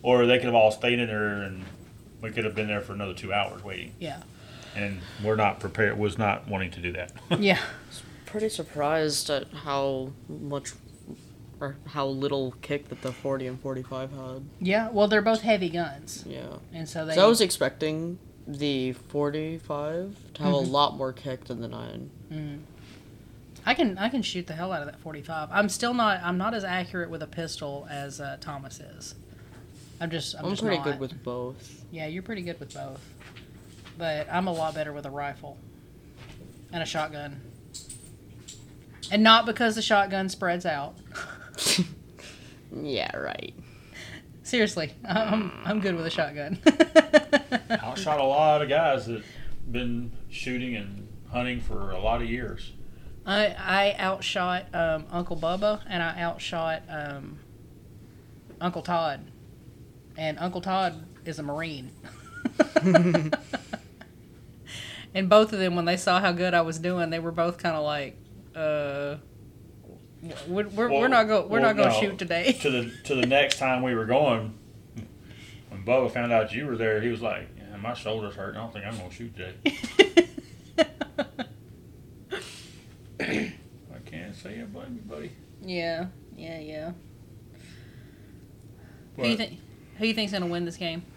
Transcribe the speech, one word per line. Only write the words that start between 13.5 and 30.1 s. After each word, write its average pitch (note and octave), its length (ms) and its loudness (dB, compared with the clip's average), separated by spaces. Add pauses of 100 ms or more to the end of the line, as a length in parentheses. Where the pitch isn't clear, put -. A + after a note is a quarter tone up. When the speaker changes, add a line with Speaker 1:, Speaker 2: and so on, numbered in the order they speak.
Speaker 3:
forty-five C3 500 -8
had. C3 320 -10 (160)
Speaker 2:
Yeah, G#3 300 2
well, G#3 180 6
they're G#3 140 6
both A3 200 4
heavy G3+ 280 4
guns. D#3 560 -6
Speaker 3:
Yeah. C3 300 -10 (180)
Speaker 2:
And E3 160 -8
so D#3+ 160 -6
they D#3+ 80 -2
Speaker 3:
So F3+ 120 10
I - 20 12
was A3+ 140 8
expecting D#3+ 760 0 (300)
the C#3 460 -2
forty-five D#3 1200 -4 (180)
to D3 100 -8
have D3 100 4
Speaker 2:
Mm-hmm. C3+ 140 2
Speaker 3:
a B2+ 40 0
lot C#3+ 260 6
more C3 160 -2
kick C3 320 -10
than A#2+ 160 -6
the A#2 60 -8
nine. A#2 420 -10 (220)
Speaker 2:
Mm. D3+ 280 -8 (1080)
I B3 80 4
can, G#3 240 2
I G#3+ 100 0
can B3 140 0
shoot F3+ 240 -4
the D#3+ 60 -10
hell F3+ 200 -4
out D3+ 80 -2
of C#3+ 60 -8
that - 120 -14
forty-five. D#3 520 -8
I'm G3+ 180 4
still A#3+ 240 -2
not, G#3+ 300 4
I'm F3+ 160 0
not A3+ 160 0
as G3+ 80 -2
accurate F3+ 480 -4
with D#3 100 -8
a D3+ 60 -8
pistol D3 640 -8
as, C#3+ 300 -10
uh, C#3 220 -10
Thomas C#3 380 -12
is. - 340 -16 (880)
I'm E3+ 80 -4
just, D#3+ 260 -6